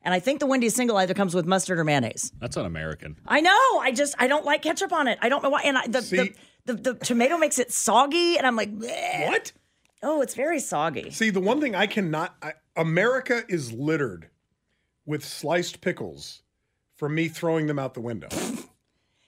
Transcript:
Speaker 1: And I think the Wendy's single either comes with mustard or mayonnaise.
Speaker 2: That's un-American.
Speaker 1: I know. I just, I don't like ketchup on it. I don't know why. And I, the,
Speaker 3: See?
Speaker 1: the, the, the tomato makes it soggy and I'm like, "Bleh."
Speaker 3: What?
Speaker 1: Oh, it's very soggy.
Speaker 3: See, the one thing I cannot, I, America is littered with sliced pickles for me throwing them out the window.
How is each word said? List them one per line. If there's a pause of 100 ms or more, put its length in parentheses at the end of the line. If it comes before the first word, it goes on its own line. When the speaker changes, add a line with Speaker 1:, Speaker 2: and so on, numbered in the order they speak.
Speaker 1:
And
I
think
the
Wendy's
single
either
comes
with
mustard
or
mayonnaise.
Speaker 2:
That's
un-American. (100)
Speaker 1:
I
know.
I
just,
I
don't
like
ketchup
on
it.
I
don't
know
why.
And
I,
the,
Speaker 3:
See? (480)
Speaker 1:
the,
the,
the
tomato
makes
it
soggy
and
I'm
like,
"Bleh."
Speaker 3:
What? (500)
Speaker 1:
Oh,
it's
very
soggy.
Speaker 3:
See,
the
one
thing
I
cannot,
I, (240)
America
is
littered (800)
with
sliced
pickles (540)
for
me
throwing
them
out
the
window. (1000)